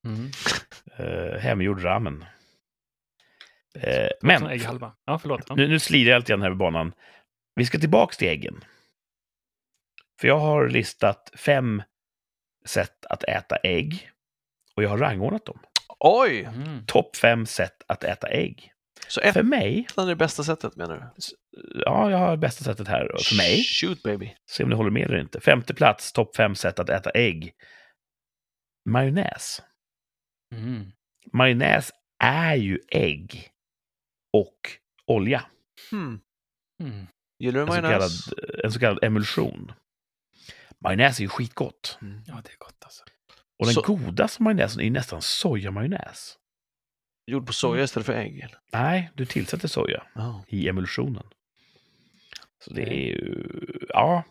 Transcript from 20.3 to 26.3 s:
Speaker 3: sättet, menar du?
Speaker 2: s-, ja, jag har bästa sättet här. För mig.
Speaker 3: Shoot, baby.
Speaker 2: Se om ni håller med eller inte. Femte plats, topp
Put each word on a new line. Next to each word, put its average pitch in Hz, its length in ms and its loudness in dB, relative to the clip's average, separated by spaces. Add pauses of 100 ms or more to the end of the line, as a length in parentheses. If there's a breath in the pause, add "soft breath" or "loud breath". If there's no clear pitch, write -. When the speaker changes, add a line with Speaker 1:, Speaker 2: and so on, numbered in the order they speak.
Speaker 3:
sättet, 156 320 -4
menar 85 200 -8
du? 123 80 -14 (140)
Speaker 2:
s-, - 120 -12 (540)
ja, 208 260 4
jag 185 80 2
har 175 180 2
bästa 151 280 -2
sättet 104 240 -6
här. 71 220 0 (180)
För - 80 2
mig. 110 280 4
Speaker 3:
Shoot, - 380 -2
baby. 104 320 -4 (160)
Speaker 2:
Se - 140 -4
om 123 60 2
ni 113 60 4
håller 110 140 2
med 107 160 2
eller 92 140 0
inte. - 200 -10
Femte 131 340 4
plats, - 380 4
topp - 240 0